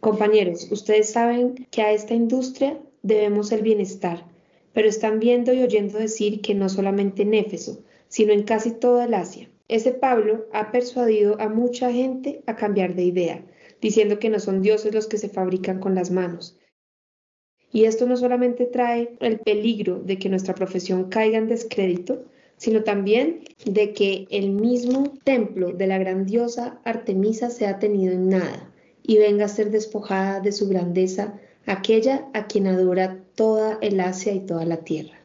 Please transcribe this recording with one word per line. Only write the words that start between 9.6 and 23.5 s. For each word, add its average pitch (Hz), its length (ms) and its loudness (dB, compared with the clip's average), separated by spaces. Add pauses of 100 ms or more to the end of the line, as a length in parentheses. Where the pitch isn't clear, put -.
ese 226 240 0
Pablo 226 600 0
ha 214 180 -4
persuadido 220 680 2
a 220 80 -2
mucha 240 420 0
gente 262 560 -2
a 220 100 -6
cambiar 190 380 0
de 180 100 0
idea, 180 380 0 (380)
diciendo 208 380 2
que 226 100 -2
no 214 100 0
son 190 220 -2
dioses 214 340 0
los 214 120 -2
que 214 100 -6
se 208 140 -6
fabrican 190 500 -4
con 190 140 0
las 180 160 -2
manos". 180 480 -4 (1120)
Y 220 120 6
esto 220 200 2
no 247 120 2
solamente 247 500 0
trae 240 540 -2
el 226 180 0
peligro 208 640 -2
de 190 180 -4
que 190 100 -4
nuestra 190 280 -2
profesión 185 480 -2
caiga 220 340 2
en 220 80 0
descrédito, 202 800 -2 (320)
sino 220 260 0
también 214 640 0 (200)